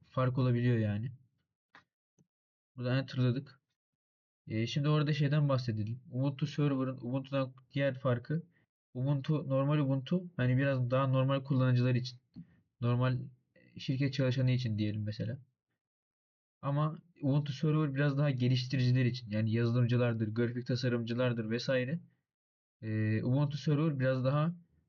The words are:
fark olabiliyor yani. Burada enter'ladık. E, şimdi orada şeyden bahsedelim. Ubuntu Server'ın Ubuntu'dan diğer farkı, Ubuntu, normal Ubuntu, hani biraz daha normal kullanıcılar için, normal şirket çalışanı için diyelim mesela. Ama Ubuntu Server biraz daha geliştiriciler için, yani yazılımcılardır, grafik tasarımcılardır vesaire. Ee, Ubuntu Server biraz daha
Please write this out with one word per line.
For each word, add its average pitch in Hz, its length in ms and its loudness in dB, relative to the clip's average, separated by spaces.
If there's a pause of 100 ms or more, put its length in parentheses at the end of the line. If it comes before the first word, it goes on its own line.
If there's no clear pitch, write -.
fark 127 300 -2
olabiliyor 123 400 2
yani. 107 340 -2 (1600)
Burada 127 220 0
enter'ladık. 127 640 -2 (880)
E, 110 180 0
şimdi 143 220 -2
orada 151 240 2
şeyden 143 360 2
bahsedelim. 117 520 -2 (100)
Ubuntu 143 360 -2
Server'ın 131 500 0
Ubuntu'dan 131 580 -4 (200)
diğer 139 240 0
farkı, 139 440 -2 (520)
Ubuntu, 139 540 0
normal 139 300 2
Ubuntu, 135 580 -2
hani 127 200 2
biraz 131 340 0
daha 131 160 2
normal 131 380 2
kullanıcılar 127 500 4
için, - 240 -4 (640)
normal 123 380 0 (600)
şirket 135 360 -2
çalışanı 127 360 2
için 123 280 0
diyelim 107 260 -2
mesela. 110 340 -6 (1200)
Ama 151 360 0 (240)
Ubuntu 143 300 0
Server 151 420 2
biraz 139 240 0
daha 147 120 2
geliştiriciler 123 760 2
için, 117 260 -2
yani 110 220 0
yazılımcılardır, 117 840 2
grafik 120 320 -2
tasarımcılardır 117 840 -2
vesaire. 127 500 -2 (840)
Ee, 110 400 0
Ubuntu 139 360 0
Server 147 420 0
biraz 131 240 2
daha 151 300 2 (340)